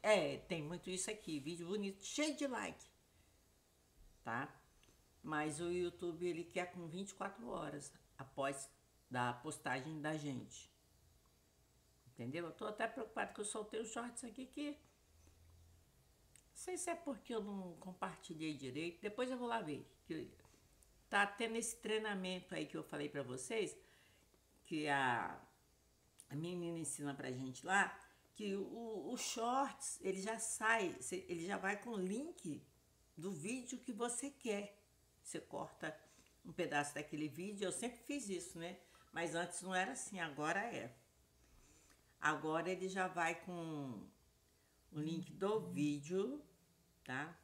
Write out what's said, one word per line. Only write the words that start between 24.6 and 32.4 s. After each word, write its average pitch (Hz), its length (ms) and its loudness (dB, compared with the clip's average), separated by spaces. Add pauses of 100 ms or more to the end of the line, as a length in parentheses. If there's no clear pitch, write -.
que 151 220 0
a, 127 540 4 (880)
a 139 60 -8
menina 170 420 -2
ensina 143 360 -2
pra 139 180 -4
gente 131 340 -4
lá, 185 320 4 (380)
que 202 200 0
o, 220 560 -2
o 247 60 0
shorts, 247 840 2
ele 190 200 2
já 220 160 0
sai, 220 640 4
cê, 185 260 -2
ele 170 180 -2
já 196 120 2
vai 202 240 2
com 240 100 -4
o 220 60 0
link 220 640 0 (560)